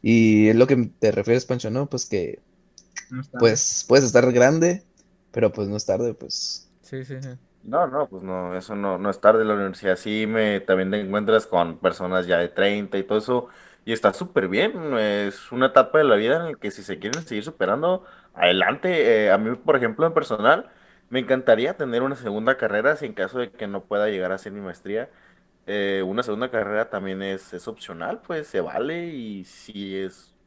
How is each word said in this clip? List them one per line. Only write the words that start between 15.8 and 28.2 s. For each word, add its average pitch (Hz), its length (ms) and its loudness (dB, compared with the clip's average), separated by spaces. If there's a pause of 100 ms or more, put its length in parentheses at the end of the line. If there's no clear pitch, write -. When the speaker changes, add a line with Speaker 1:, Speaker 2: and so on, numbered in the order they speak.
Speaker 4:
de 156 60 6
la 120 120 6
vida 113 200 2
en 165 160 -4
la - 60 -12
que 104 120 -8
si 104 120 -16
se 92 160 -10
quieren 117 240 -6
seguir 107 200 -8
superando, 156 640 -2 (300)
adelante. 107 920 2
Eh, 98 60 4
a 101 60 4
mí, 110 180 -2
por 143 200 2
ejemplo, 123 300 0
en 165 60 0
personal, 131 580 0 (380)
me 127 120 -2
encantaría 127 560 2
tener 123 260 -2
una 135 140 -4
segunda 117 420 -2
carrera 113 380 0
si 147 100 -10
en 110 80 -12
caso 98 240 -6
de 120 120 -6
que 107 160 -10
no 98 180 -8
pueda 104 240 -2
llegar 92 240 -4
a - 20 -2
hacer 98 180 -12
mi 101 80 -14
maestría. 101 480 -8 (580)
Eh, 98 400 -2
una 104 160 -4
segunda 117 280 -4
carrera 107 400 -4
también 95 320 -8
es, 98 320 -8
es 90 120 -14
opcional, 104 600 -10